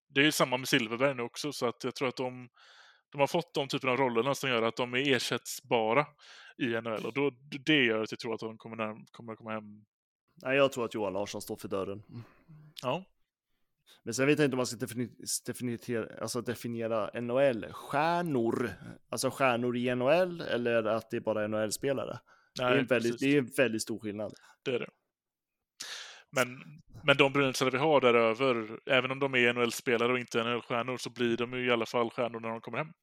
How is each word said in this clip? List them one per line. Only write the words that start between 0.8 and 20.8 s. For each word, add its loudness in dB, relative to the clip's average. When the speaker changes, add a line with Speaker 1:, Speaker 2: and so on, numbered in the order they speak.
Speaker 1:
nu -6
också, -8
så -2
att -6
jag -4
tror -4
att -6
de, -8
de -4
har 4
fått -2
de -2
typen -2
av 2
rollerna 2
som -4
gör 2
att 0
de -4
är 2
ersättbara 0
i -2
N -4
H -4
L, -4
och -6
då, 0
det 4
gör 2
att -6
jag -10
tror -6
att -8
de -10
kommer -16
när-, -6
kommer -14
komma -12
hem. -12
Speaker 2:
Nej, 0
jag 6
tror -2
att -6
Johan -2
Larsson -4
står -8
för -12
dörren. -4
Speaker 1:
Ja. -2
Speaker 2:
Men -8
sen 2
vet 6
jag 6
inte 2
om 0
man 2
ska -8
defini-, -6
definiera, -4
alltså -4
definiera -2
N -6
H 2
L-stjärnor, 0
alltså -2
stjärnor 2
i 0
N 0
H 4
L, 2
eller 2